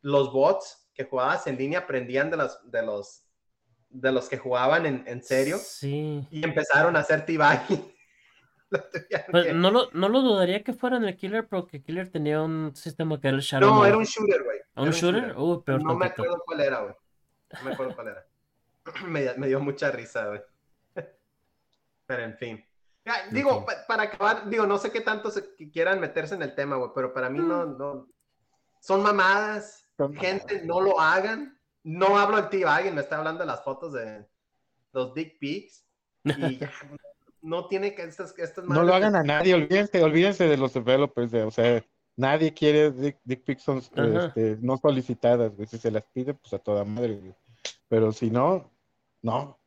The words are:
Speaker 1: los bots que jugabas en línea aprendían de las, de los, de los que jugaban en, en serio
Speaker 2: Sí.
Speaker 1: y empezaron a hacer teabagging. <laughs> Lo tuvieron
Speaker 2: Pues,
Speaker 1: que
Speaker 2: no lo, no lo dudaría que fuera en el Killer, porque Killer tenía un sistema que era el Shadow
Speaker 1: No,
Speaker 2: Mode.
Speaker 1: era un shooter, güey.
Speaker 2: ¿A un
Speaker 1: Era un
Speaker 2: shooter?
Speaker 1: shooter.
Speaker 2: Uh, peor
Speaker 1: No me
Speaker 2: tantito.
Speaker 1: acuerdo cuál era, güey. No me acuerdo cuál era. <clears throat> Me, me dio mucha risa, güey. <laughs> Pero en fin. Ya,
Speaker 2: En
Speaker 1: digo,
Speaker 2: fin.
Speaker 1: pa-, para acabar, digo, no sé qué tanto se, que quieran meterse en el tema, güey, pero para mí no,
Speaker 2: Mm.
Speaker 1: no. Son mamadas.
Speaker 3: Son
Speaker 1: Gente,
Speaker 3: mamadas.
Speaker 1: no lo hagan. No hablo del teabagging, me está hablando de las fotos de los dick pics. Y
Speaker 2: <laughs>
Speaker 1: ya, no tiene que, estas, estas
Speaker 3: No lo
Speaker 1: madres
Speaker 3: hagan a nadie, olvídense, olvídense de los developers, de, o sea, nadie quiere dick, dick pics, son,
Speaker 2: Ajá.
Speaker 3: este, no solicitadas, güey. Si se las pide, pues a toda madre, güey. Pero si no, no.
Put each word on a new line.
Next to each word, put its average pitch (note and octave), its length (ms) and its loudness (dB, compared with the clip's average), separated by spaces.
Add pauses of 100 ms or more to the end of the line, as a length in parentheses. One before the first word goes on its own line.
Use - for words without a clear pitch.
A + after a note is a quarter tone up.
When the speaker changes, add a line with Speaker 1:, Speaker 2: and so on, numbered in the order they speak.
Speaker 1:
los C#3 300 2
bots D3 640 0
que B2+ 120 -8
jugabas C3+ 420 -2
en C3 100 -4
línea C#3+ 220 -2
aprendían C3+ 500 -2
de E3 80 -2
las, C#3 220 -4 (120)
de A2+ 120 -2
los, G#2 400 -8 (680)
de C3 220 -2
los B2+ 180 0
que C3+ 80 -6
jugaban C3 480 2
en, C3+ 220 -4
en B2 160 -10
serio C#3 340 0
Speaker 2:
Sí. D3 760 -8
Speaker 1:
y D#3 120 -8
empezaron D#3 520 2
a D#3 40 4
hacer D3+ 260 0
teabagging. D#3 680 2 (420)
<laughs> - 400 -20
Lo F#3 60 0 (100)
tuvieron - 420 -8
Speaker 2:
Pues, F3 140 4
Speaker 1:
que E3 80 0
Speaker 2:
no F3 160 4
lo, A#3+ 240 2
no F#3+ 160 0
lo B3+ 120 4
dudaría G3+ 420 2
que B3+ 100 -6
fuera B3+ 240 -2
en A#3 80 0
el F#3 100 -4
Killer, G#3+ 320 -6
porque F3 360 -8
Killer F#3 260 -8
tenía D3+ 320 -2
un D#3 340 -4
sistema D#3 460 -6
que C#3 60 -2
era C3+ 100 2
el C3 60 -4
Shadow C#3+ 260 4
Speaker 1:
No, G#3+ 60 8
Speaker 2:
Mode. G3+ 140 8
Speaker 1:
era G#3 80 6
un A3+ 60 2
shooter, G4+ 400 0
güey. - 140 -6 (160)
Speaker 2:
¿A - 80 -6
un D3 60 2
Speaker 1:
Era D#3+ 80 0
un - 60 -2
Speaker 2:
shooter? F3+ 200 2
Speaker 1:
shooter. A3+ 160 -8
Speaker 2:
Uh, E3+ 260 -2
peor C3+ 200 0
Speaker 1:
No D#3+ 100 0
me F3+ 140 0
Speaker 2:
tantito. F3+ 160 -4
Speaker 1:
acuerdo E3+ 200 -4
cuál E3 180 -8
era, C3+ 200 0
güey. G2+ 140 -10 (560)
No - 140 -14
me C3+ 80 -6
acuerdo B2+ 200 -6
cuál A2 140 -12
era. F#2+ 180 -16 (600)
<clears throat> - 220 -14
Me, C#3+ 300 -2
me C#3 100 -4
dio C3+ 120 2
mucha C#3+ 320 -2
risa, A#2 340 -8
güey. G#2 160 -8 (540)
<laughs> E3+ 100 -12 (1000)
Pero A#2+ 160 -4
en A2+ 140 -10
fin. A2+ 280 -12 (400)
Ya, A3+ 220 -4
Speaker 2:
En A3 80 -10
Speaker 1:
digo, C4+ 220 2
Speaker 2:
fin. - 80 -8
Speaker 1:
pa-, - 220 -8
para A3 160 0
acabar, G#3+ 460 -2
digo, A3 160 0
no G3+ 120 2
sé A3 140 -4
qué A3+ 100 -4
tanto G#3+ 280 -4
se, G3+ 260 -10
que D3+ 140 -20
quieran F3+ 300 0
meterse D#3 360 -4
en F3 60 -8
el C3+ 140 -6
tema, C#3 220 -4
güey, B2 180 -4
pero C3 180 -4
para B2+ 160 -4
mí C#3+ 100 -4
no, E3+ 280 0
Speaker 2:
Mm. C3+ 100 -10
Speaker 1:
no. C#3 300 -10 (760)
Son G3 220 2
mamadas. G#3 840 2 (100)
Speaker 3:
Son C#3+ 180 -2
Speaker 1:
Gente, F#3+ 300 -4 (100)
Speaker 3:
mamadas. E3+ 100 -8
Speaker 1:
no E3+ 160 0
lo F#3+ 180 4
hagan. G3 600 0 (240)
No F#3 340 4
hablo G#3 200 4
del G3+ 120 0
teabagging, F3+ 460 0
me C#3+ 60 -2
está D3+ 160 -6
hablando D#3+ 240 -4
de E3+ 40 -4
las B2+ 180 -8
fotos C#3 300 -8
de G#2+ 320 -10 (680)
los B2+ 200 -4
dick D#3+ 260 -8
pics. D3+ 460 -10 (380)
Y - 20 -6
Speaker 2:
<laughs> C#3 340 -4
Speaker 1:
ya, C#3+ 120 -10 (680)
no F3 260 -6
tiene G3 260 -4
que, F3+ 100 -12
estas, E3+ 360 -14
estas E3+ 260 -10
Speaker 3:
No D#3+ 180 2
lo F3+ 100 6
Speaker 1:
madres - 20 6
Speaker 3:
hagan G3+ 220 4
a D#3+ 60 2
nadie, D3+ 300 4
olvídense, F3+ 480 4
olvídense E3+ 460 4
de D3 100 6
los C3 160 0
developers, B2+ 580 2
de, A2+ 120 2
o A2 80 -2
sea, A#2 320 4 (320)
nadie D3+ 380 2
quiere D3+ 380 4
dick, C3+ 340 -4
dick B2 180 -6
pics, - 200 -6
son, C3+ 160 0 (180)
Speaker 2:
Ajá. E3 300 2
Speaker 3:
este, A2+ 340 0
no B2+ 160 0
solicitadas, A#2+ 800 2
güey. G#2 120 -10
Si A2+ 100 -14
se A2+ 140 -2
las G#2 120 -2 (100)
pide, C3 200 -6
pues - 200 -12
a G2 60 -6
toda G2+ 260 -2
madre, A2 320 -4
güey. F#2 180 -20 (540)
Pero A2 240 4
si A2+ 180 -2
no, D3+ 400 0 (500)
no. B2+ 460 -6